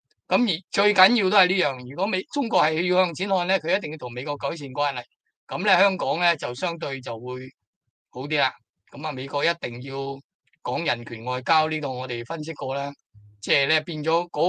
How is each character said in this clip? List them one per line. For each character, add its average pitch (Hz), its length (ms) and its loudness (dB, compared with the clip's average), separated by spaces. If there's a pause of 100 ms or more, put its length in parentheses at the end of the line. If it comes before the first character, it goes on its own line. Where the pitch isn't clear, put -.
(280)
咁 202 140 4
而 185 180 0 (100)
最 208 220 4
緊 196 240 8
要 196 140 2
都 208 80 4
係 185 80 8
呢 185 80 2
樣， 131 360 0
如 139 60 -12
果 185 100 0
美-， 190 160 -2 (120)
中 277 160 0
國 180 120 4
係 156 240 2
要 180 160 4
向 170 120 -2
錢 196 160 -4
看 180 160 2
呢， 190 120 2
佢 170 160 -2
一 202 60 0
定 151 100 -8
要 156 60 -8
同 127 160 -10
美 123 100 -6
國 147 140 -4
改 139 180 -4
善 147 140 -8
關 143 240 0
係， 123 100 -8 (440)
咁 156 180 -6
呢， 190 140 6
香 190 180 4
港 151 240 -2
呢， 170 160 2
就 123 180 -6
相 170 240 -4
對 139 220 -6
就 123 180 -8
會 127 300 -8 (640)
好 127 180 -10
啲 151 100 0
啦。 131 140 2 (400)
咁 156 140 -8
啊， 151 60 -4
美 135 140 -6
國 143 160 -2
一 165 120 4
定 123 300 -8
要 135 120 -8 (640)
講 131 240 -2
人 120 200 -2
權 113 180 -10
外 127 160 -2
交， 156 300 4
呢 156 100 -4
度 131 200 -4
我 131 60 -6
哋 120 200 -6
分 160 180 -6
析 160 80 -6
過 135 220 -6
啦， 139 180 -4 (480)
即 - 120 -2
係 139 160 2
呢， 156 120 2
變 151 240 -6
咗 170 240 2
嗰 - 20 -20
個 151 180 -2